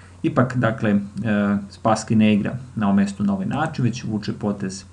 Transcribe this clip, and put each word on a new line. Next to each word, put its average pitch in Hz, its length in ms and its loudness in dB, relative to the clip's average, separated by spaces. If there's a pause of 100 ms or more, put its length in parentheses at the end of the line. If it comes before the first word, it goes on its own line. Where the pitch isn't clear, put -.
(240)
Ipak, 127 340 2
dakle, 113 340 0
e, 101 60 4 (720)
Spassky - 440 0
ne 107 180 6
igra - 240 0 (180)
na 107 100 -2
ovom 98 100 2
mestu 98 280 0
na 101 100 2
ovaj 95 120 -4
način, 139 400 -2
već - 180 -2
vuče 107 300 -4
potez 98 600 -6